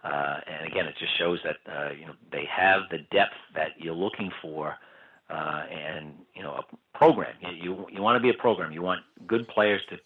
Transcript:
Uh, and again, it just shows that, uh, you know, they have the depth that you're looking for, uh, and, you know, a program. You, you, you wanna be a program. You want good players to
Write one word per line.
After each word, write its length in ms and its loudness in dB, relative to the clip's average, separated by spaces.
Uh, 420 -2
and 240 -10
again, 160 -2
it 120 -8
just 200 -2
shows 260 0
that, 120 -4
uh, 220 -6
you 140 -14
know, 80 -14
they 140 -6
have 460 4
the 80 -4
depth 240 4
that 240 -2
you're 160 -6
looking 360 -2
for, 360 -6
uh, 400 -4
and, 440 -10
you 80 -14
know, 100 -8
a 360 -18
program. 420 6
You, 100 -8
you, 400 -6
you 120 -6
wanna 180 6
be 100 6
a 40 6
program. 360 2
You 120 -6
want 180 0
good 220 0
players 320 4
to 160 -12